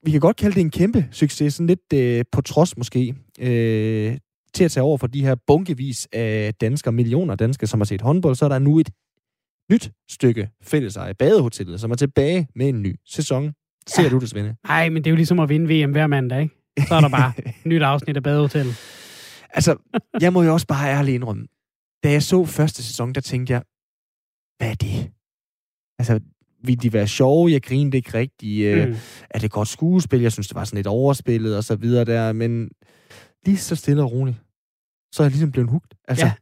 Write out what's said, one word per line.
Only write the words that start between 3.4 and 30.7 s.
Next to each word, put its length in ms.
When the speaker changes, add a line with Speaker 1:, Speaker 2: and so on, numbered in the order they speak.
Speaker 1:
øh, 760
til 100
at 60
tage 140
over 140
for 80
de 180
her 100
bunkevis 680
af 420
danskere, 380
millioner 400
af 60
danskere, 280
som 140
har 40
set 180
håndbold, 320
så 100
er 40
der 100
nu 200
et 120
nyt 180
stykke 380
fælleseje, 520
Badehotellet, 640
som 100
er 40
tilbage 600
med 140
en 140
ny 140
sæson. 460
Ser 160
Speaker 2:
Ja. 60
Speaker 1:
du 120
det, 100
Svende? 260
Speaker 2:
Ej, 200
men 160
det 20
er 60
jo 40
ligesom 240
at 80
vinde 360
V 40
M 40
hver 140
mandag, 360
ikke? 120
Så 60
er 60
der 80
bare 240
Speaker 1:
<laughs> 200
Speaker 2:
nyt 120
afsnit 340
af 60
Badehotellet. 520
Speaker 1:
Altså, 260
jeg 120
må 100
jo 100
også 140
bare 240
ærligt 240
indrømme, 320
da 60
jeg 120
så 220
første 380
sæson, 300
der 80
tænkte 320
jeg, 100
"Hvad 120
er 40
det?" 360
Altså, 220
ville 180
de 100
være 140
sjove? 460
Jeg 100
grinede 340
ikke 220
rigtig. 460
Øh, 240
Speaker 2:
Mm. 60
Speaker 1:
er 80
det 120
godt 180
skuespil? 520
Jeg 120
synes, 160
det 60
var 100
sådan 140